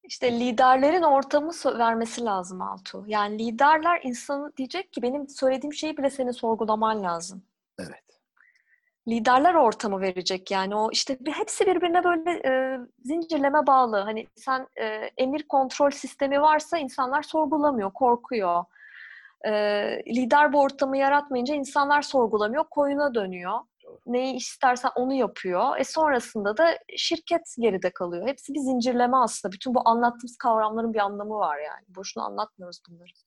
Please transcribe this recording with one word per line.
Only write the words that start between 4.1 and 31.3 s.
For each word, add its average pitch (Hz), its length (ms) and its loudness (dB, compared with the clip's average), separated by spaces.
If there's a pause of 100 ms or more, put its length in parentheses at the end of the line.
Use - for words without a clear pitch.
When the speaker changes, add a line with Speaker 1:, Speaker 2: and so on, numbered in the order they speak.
Speaker 1:
diyecek 330 360 -8
ki, 226 100 -6
"Benim 277 260 -4
söylediğim 269 440 -2
şeyi 311 240 -6
bile 277 140 0
senin 254 200 -4
sorgulaman 220 720 0
lazım." 180 400 -6 (360)
Speaker 2:
Evet. - 260 -16 (1040)
Speaker 1:
Liderler 254 460 4
ortamı 214 460 2
verecek 185 500 -4
yani. 196 260 -2
O 220 160 0
işte - 280 -2
bir, 294 120 -6
hepsi 403 340 -2
birbirine 349 380 2
böyle, 349 260 0
e, 262 480 -2 (260)
zincirleme 294 600 0
bağlı. 254 300 4
Hani 214 300 -4 (100)
sen, 262 300 -4 (140)
e, 226 40 -2 (320)
emir 269 320 -2
kontrol 269 420 2
sistemi 277 520 -2
varsa 302 360 2
insanlar 269 440 -2
sorgulamıyor, 294 680 0
korkuyor. 233 720 0 (840)
E, 214 60 0 (540)
lider 262 460 4
bu 285 80 4
ortamı 269 380 2
yaratmayınca 277 560 2
insanlar 285 480 2
sorgulamıyor, 226 680 2
koyuna 285 440 0
dönüyor. 185 440 -4 (260)
Speaker 2:
Doğru. - 220 -20
Speaker 1:
Neyi 247 280 -2
istersen 247 600 0
onu 254 160 0
yapıyor. 202 680 -2
E, 262 60 -2
sonrasında 233 720 -2
da 330 220 4 (180)
şirket - 640 -4
geride 190 320 0
kalıyor. 175 360 -6
Hepsi 277 280 -8
bir 302 60 -4
zincirleme 247 560 0
aslında. 214 360 0
Bütün 240 220 -6
bu 254 100 2
anlattığımız 240 520 0
kavramların 220 580 0
bir 220 40 0
anlamı 208 360 -4